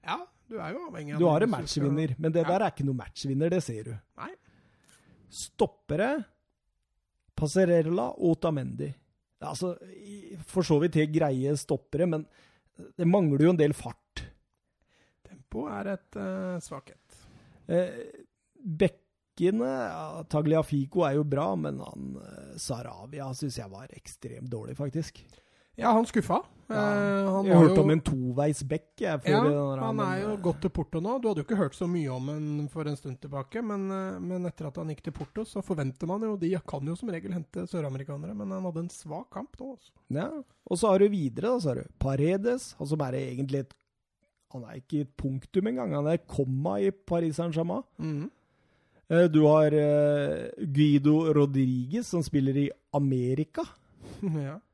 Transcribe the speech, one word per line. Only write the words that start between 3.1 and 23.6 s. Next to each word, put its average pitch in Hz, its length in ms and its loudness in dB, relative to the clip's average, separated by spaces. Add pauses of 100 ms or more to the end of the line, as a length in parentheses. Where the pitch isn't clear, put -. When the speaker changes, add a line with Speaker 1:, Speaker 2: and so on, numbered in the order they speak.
Speaker 2:
det 180 140 0
ser 113 200 -8
du. 120 100 -10 (220)
Speaker 1:
Nei. - 160 -12 (1000)
Speaker 2:
Stoppere, - 800 -2 (1300)
Passerella 175 720 2
og 165 240 2
Otamendi. 143 560 -4 (520)
Altså, 180 280 -6 (240)
i, 202 400 -18 (100)
for - 180 -2
så 156 160 4
vidt 160 220 2
helt 151 140 2
greie 143 420 2
stoppere, 143 500 -2
men 156 200 -2 (720)
det 175 100 2
mangler 160 380 6
jo 180 80 8
en 160 60 2
del 143 120 6
fart. - 540 -12 (1000)
Speaker 1:
Tempo 196 420 -12
er 202 280 -6
et, - 260 -14
eh, 185 400 -6
svakhet. - 600 -18 (400)
Speaker 2:
Eh, 175 400 0 (580)
bekkene, 196 1080 0
ja, 165 540 -6
Tagliafico 151 840 2
er 139 80 0
jo 151 80 2
bra, 151 320 -2
men 69 240 -4
han, 67 300 -12 (100)
eh, - 380 -18
Sarabia 127 760 -10
synes 131 240 -6
jeg 101 160 -12